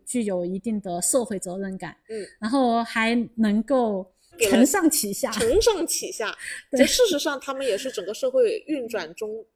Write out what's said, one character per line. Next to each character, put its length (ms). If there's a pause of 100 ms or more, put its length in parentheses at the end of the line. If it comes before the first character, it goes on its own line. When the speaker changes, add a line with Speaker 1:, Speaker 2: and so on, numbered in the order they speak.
Speaker 1:
具 200
有 200
一 140
定 240
的 180
社 240
会 140
责 180
任 220
感， 180 (140)
Speaker 2:
嗯。 160 (120)
Speaker 1:
然 120
后 340
还 300 (220)
能 260
够 500 (240)
Speaker 2:
给 80
了 60
Speaker 1:
承 160
上 240
启 200
下。 200
Speaker 2:
承 320
上 240
启 260
下。 240 (160)
Speaker 1:
<laughs> 180
对。 100
Speaker 2:
这 40
事 220
实 120
上 220
他 140
们 120
也 120
是 120
整 140
个 80
社 180
会 360
运 200
转 280
中 280 (140)